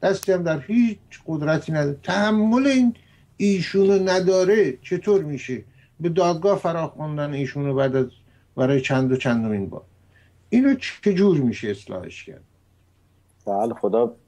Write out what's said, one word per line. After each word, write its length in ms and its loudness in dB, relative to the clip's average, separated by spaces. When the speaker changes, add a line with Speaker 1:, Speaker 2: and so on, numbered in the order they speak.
Speaker 1:
دستی 300 0
هم 120 0
در 160 -2
هیچ 400 0
قدرتی 440 -2
نداره. 320 -2
تحمل 640 2
این 260 4
ایشونو 680 2
نداره، 760 2
چطور 420 0
می‌شه 400 -8
به 100 -4
دادگاه 480 0
فراخواندن 760 -6
ایشونو 400 -4
بعد 220 0
از، 120 2
برای 260 0
چند 300 0
و 60 2
چندمین 520 -2
بار؟ 120 -14
اینو 260 4
چجور 340 4
می‌شه 320 -2
اصلاحش 560 -10
کرد؟ 180 -20
Speaker 2:
بله، 280 -2
خدا 400 0